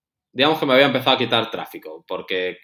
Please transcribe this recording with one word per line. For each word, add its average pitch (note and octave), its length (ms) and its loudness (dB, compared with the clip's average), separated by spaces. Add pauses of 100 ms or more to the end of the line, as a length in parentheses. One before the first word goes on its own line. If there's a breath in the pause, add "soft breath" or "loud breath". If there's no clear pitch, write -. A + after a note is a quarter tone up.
(320)
digamos D3 260 2
que D#3 80 -2
me C3+ 80 2
había C#3 120 6
empezado B2+ 300 2
a - 20 -8
quitar A#2 320 -2
tráfico, D#2+ 560 -14
porque F#2 580 -6